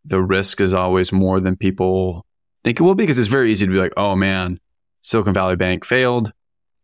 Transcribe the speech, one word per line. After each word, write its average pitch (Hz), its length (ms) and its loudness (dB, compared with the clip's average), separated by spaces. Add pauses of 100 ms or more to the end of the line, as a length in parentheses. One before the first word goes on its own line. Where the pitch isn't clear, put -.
the 92 160 0
risk 95 400 0
is 95 140 2
always 92 380 0
more 95 280 2
than 92 160 0
people 95 680 -2 (360)
think 120 160 -2
it - 40 0
will 185 120 4
be, 202 120 0
'cause 135 120 0
it's 110 100 0
very 123 220 2
easy 104 140 0
to 95 80 0
be 95 60 2
like, 92 180 -2
"Oh 98 200 0
man, 95 440 -2 (400)
Silicon 101 320 -2
Valley 92 240 0
Bank 92 300 -2
failed. 123 460 0 (520)